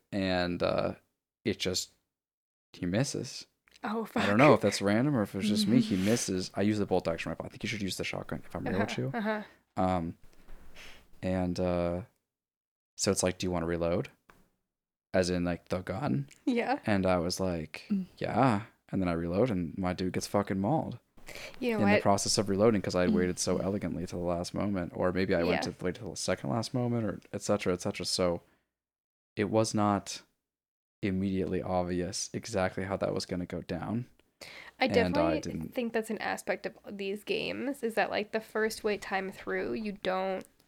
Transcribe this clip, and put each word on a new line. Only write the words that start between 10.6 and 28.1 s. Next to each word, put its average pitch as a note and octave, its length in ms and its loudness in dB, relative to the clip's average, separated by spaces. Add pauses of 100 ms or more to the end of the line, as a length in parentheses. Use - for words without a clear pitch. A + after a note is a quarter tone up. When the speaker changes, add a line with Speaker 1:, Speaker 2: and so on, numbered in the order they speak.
Speaker 1:
and, F#2 380 0
uh, F2 420 0 (960)
so - 140 4
it's F#2 120 0
like, F2+ 140 2
"Do - 80 -4
you F#2 60 0
wanna E2+ 160 0
reload?" E2+ 420 0 (1040)
As F#2 160 4
in, F2+ 140 2
like, F2 260 -2
the F#2 120 -2
gun? C3 460 -2 (180)
Speaker 2:
Yeah. B3 420 -2
Speaker 1:
And G2 180 2
I F#2 140 4
was F2+ 200 -2
like, F2 520 -4
Speaker 3:
Mm. F#3+ 160 -2 (100)
Speaker 1:
"Yeah." A2 460 2 (260)
And G2 120 -2
then F2+ 60 0
I E2+ 60 2
reload, E2+ 380 0
and F2 260 -4
my F#2 160 0
dude F2+ 200 -2
gets G2 140 -2
fucking G2+ 320 0
mauled A#2 380 0 (640)
Speaker 2:
You B3 120 -2
know G#3+ 80 0
Speaker 1:
in G#3 60 4
the G3+ 80 6
Speaker 2:
what? G#3 80 6
Speaker 1:
process G2 360 4
of G2 120 2
reloading G2+ 320 6
'cause F#2 140 -2
I F2+ 60 4
had F2+ 120 6
waited F2+ 260 2
so F2+ 180 2
Speaker 3:
Mm. - 60 -2
Speaker 1:
elegantly F#2 420 -2
till F2+ 140 -6
the F2 60 -4
last F2 280 -2
moment, F#2 420 -2
or F#2 160 2
maybe F#2 240 2
I E2+ 80 4
went F2 220 2
Speaker 2:
Yeah. F2 60 -4
Speaker 1:
to - 120 -12
wait F2+ 120 -2
till F#2+ 160 -10
the - 60 -12
second - 320 -2
last A#2 240 -2
moment, A#2+ 320 0
or F2+ 140 -4 (120)
et G2+ 100 -6
cetera, G2+ 320 2
et F2+ 80 -2
cetera. F#2+ 240 -4
So F2 360 0 (920)